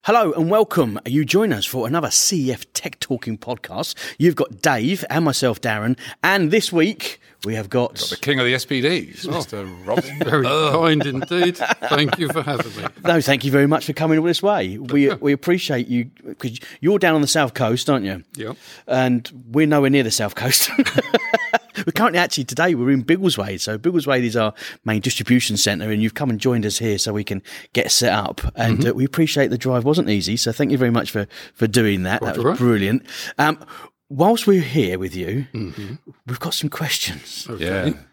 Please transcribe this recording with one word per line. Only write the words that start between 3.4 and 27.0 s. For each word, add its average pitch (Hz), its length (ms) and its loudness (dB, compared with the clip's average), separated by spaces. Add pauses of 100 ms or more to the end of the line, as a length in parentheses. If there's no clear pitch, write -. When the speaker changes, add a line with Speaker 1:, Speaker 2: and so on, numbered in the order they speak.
Speaker 1:
You've 165 200 4
got - 240 -4
Dave 143 480 0
and 160 160 0
myself, 131 340 0
Darren, 113 400 -2 (240)
and 180 260 2
this 214 220 2
week 160 480 0 (240)
we 110 120 -4
have 104 140 -6
got 123 300 -2
Speaker 2:
Got - 120 -6
the - 40 -6
king 139 240 -2
of 127 60 2
the 123 80 2
S 131 100 -2
P 135 160 -2
Ds, 160 480 -2
Speaker 3:
Oh. - 40 -6
Speaker 2:
Mister 110 340 -6 (200)
Robin. 139 380 -4
Speaker 3:
Very 147 240 0
Speaker 2:
Ugh. 151 260 0
Speaker 3:
kind 156 320 2
indeed. 175 520 -2
Thank 143 640 0
you 151 100 -2
for 160 120 -2
having 135 400 -4
me. - 60 -8 (160)
Speaker 1:
No, 170 160 4
thank 139 240 2
you 139 80 0
very 143 160 6
much 151 180 2
for 156 60 -6
coming 160 260 2
all 156 60 2
this 170 180 0
way. 123 360 0
We, 139 360 2
Speaker 3:
<laughs> - 20 -2
Speaker 1:
we 143 180 2
appreciate 147 560 0
you, 120 200 0 (300)
'cause 120 180 -6 (220)
you're 196 200 2
down 170 160 4
on 151 60 4
the 143 60 2
south 143 260 2
coast, 123 360 0
aren't 123 160 2
you? 95 180 -6 (140)
Speaker 3:
Yep. 113 180 -10 (320)
Speaker 1:
And 127 640 0
we're 151 160 4
nowhere 143 220 4
near 139 140 4
the 110 80 0
south 104 240 -2
coast. - 400 0
<laughs> - 40 2 (1040)
We're 170 80 0
currently, 202 240 2
actually, 175 280 -2
today 165 280 0
we're 123 160 0
in 135 140 2
Biggleswade. 131 580 0
So 110 160 -4
Biggleswade 139 460 0
is 117 120 -2
our 110 160 2 (320)
main 107 160 0
distribution 120 580 2
centre, 101 340 0
and 107 100 0
you've 110 140 0
come 139 160 -2
and 107 80 -2
joined 120 260 2
us 104 140 -2
here 110 180 0
so 104 160 -2